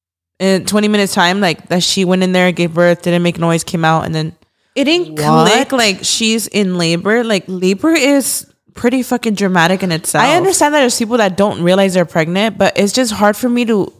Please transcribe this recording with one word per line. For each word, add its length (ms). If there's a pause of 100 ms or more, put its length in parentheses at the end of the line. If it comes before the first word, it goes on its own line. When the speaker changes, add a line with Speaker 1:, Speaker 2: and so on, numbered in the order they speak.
(400)
Speaker 1:
in 260
twenty 220
minutes 260
time, 280
like, 280
that 140
she 220
went 180
in 80
there, 200
gave 220
birth, 280
didn't 220
make 140
noise, 260
came 220
out, 200
and 100
then 200 (400)
Speaker 2:
It 100
didn't 360
Speaker 1:
What? 300
Speaker 2:
click, 200
like, 320
she's 440
in 300
labor. 460
Like, 240
labor 440
is 540 (280)
pretty 300
fucking 320
dramatic 480
in 80
itself. 320
Speaker 1:
I 140
understand 360
that 60
there's 180
people 200
that 180
don't 280
realize 300
they're 120
pregnant, 520
but 200
it's 160
just 180
hard 240
for 140
me 160
to 340